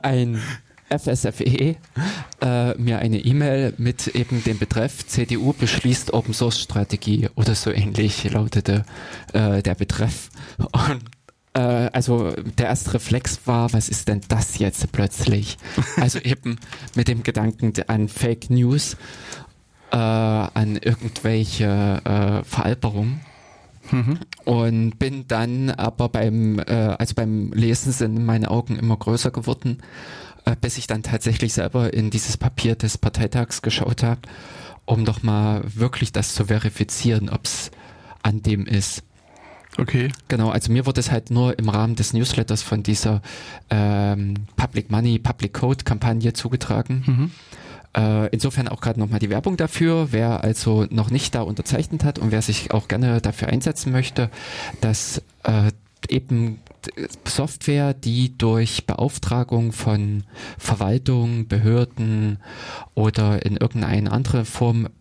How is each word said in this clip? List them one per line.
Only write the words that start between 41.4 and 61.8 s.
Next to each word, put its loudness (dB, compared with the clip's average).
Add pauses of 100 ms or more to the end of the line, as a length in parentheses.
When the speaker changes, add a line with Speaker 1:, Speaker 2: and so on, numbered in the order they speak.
Speaker 1:
im 0
Rahmen 2
des -2
Newsletters 0
von -2
dieser, 2 (480)
ähm, 2 (200)
Public -2
Money, 2
Public -2
Code 0
Kampagne 0
zugetragen. -2
Speaker 2:
Mhm. 2 (640)
Speaker 1:
Äh, 2
insofern -2
auch -6
gerade -2
noch 2
mal 0
die 0
Werbung 0
dafür, 2
wer 0
also 2
noch 0
nicht -2
da 0
unterzeichnet -2
hat 0
und 0
wer 2
sich -2
auch 0
gerne 2
dafür -2
einsetzen -2
möchte, 0 (520)
dass, -2 (220)
äh, 4 (360)
eben 0 (680)
Software, 0
die 0
durch 2
Beauftragung 0
von 0 (340)
Verwaltung, 0
Behörden 2 (580)